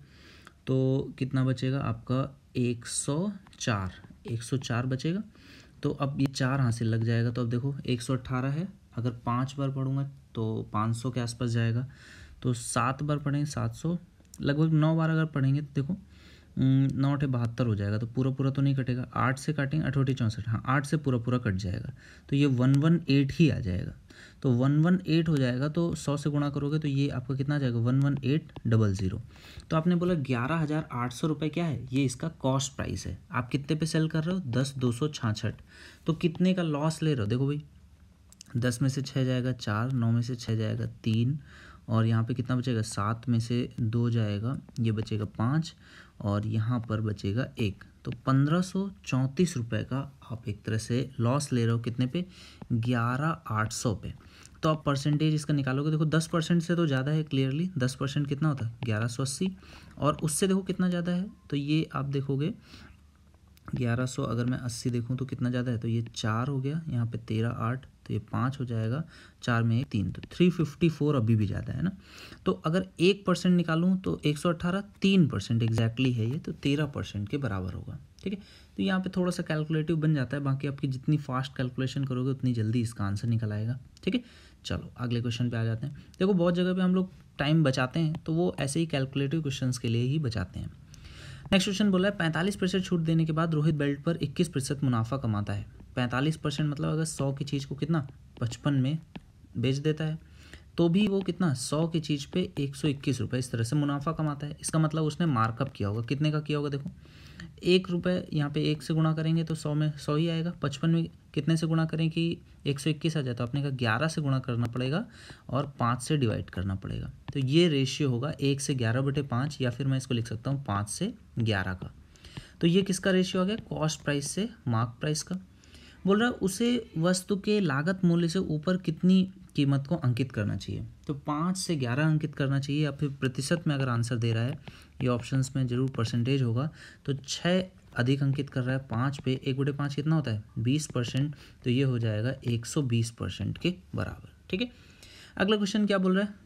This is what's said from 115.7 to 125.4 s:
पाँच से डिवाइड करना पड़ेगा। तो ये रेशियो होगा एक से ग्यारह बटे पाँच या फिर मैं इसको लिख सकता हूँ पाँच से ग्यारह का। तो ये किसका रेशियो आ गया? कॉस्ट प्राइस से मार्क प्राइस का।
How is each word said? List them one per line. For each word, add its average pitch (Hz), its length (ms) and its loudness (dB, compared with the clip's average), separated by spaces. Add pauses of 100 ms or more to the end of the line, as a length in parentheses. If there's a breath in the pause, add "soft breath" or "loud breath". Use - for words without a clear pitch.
पाँच 120 240 0
से 160 140 0
डिवाइड 104 340 0
करना 95 240 -2
पड़ेगा। - 360 -6 (220)
तो 143 80 -2
ये 156 280 6
रेशियो 139 420 2
होगा 131 300 -2
एक 139 200 2
से 147 140 -2
ग्यारह 120 260 2
बटे 139 220 0
पाँच 139 380 -2
या 123 100 2
फिर 135 160 -4
मैं 135 120 2
इसको 131 160 -2
लिख 117 120 0
सकता 113 240 -6
हूँ 139 140 -2
पाँच 104 240 -2
से 220 260 -4 (240)
ग्यारह 98 360 2
का। - 180 -10 (680 loud breath)
तो 170 60 4
ये 175 160 6
किसका 190 280 0
रेशियो 185 320 2
आ 185 40 0
गया? 214 100 -2
कॉस्ट 156 460 -4
प्राइस 143 280 -2
से 208 180 -4 (200)
मार्क 117 320 0
प्राइस 151 220 -2
का। 185 140 -6 (680 loud breath)